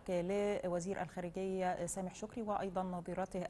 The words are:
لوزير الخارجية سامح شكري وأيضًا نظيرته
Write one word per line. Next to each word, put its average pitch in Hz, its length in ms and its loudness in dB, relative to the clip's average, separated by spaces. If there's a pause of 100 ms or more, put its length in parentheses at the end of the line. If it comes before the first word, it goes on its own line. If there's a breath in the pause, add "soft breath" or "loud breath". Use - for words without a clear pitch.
(640)
لوزير 175 380 0
الخارجية 180 840 0
سامح 185 280 -2
شكري 220 280 -6
وأيضًا 196 400 0
نظيرته 180 680 -2